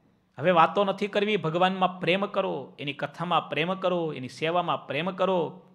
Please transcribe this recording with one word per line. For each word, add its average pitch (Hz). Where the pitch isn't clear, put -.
હવે 160
વાતો 175
નથી 196
કરવી, 208
ભગવાનમાં 180
પ્રેમ 190
કરો, 185
એની 139
કથામાં 160
પ્રેમ 156
કરો, 180
એની 127
સેવામાં 165
પ્રેમ 156
કરો, 185